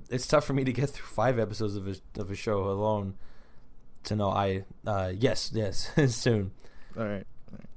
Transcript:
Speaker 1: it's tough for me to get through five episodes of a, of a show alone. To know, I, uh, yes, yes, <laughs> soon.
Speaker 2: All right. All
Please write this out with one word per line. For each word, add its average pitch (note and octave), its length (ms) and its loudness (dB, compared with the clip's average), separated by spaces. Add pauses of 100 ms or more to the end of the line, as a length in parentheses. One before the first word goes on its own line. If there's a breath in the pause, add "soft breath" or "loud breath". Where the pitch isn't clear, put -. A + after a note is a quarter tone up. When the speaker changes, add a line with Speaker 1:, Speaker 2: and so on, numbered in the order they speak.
(100)
Speaker 1:
it's B2 160 0
tough D3 180 6
for C#3 100 0
me C3+ 100 4
to B2+ 80 2
get B2+ 180 2
through - 160 -10
five A#2 320 2
episodes G#2+ 380 0
of G2 100 -4
a, G2 80 -4 (260)
of G2+ 120 -4
a - 20 -4
show G2 340 0
alone. G2+ 460 0 (920 soft breath)
To G#2+ 100 0
know, G2+ 140 2
I, G2 340 2 (200)
uh, F#2+ 320 0
yes, - 380 2
yes, G#2+ 460 2
<laughs> B2 160 6
soon. G#2+ 340 4 (480 soft breath)
Speaker 2:
All A2+ 60 -2
right. G#2 200 -4 (280)
All - 60 -12 (180)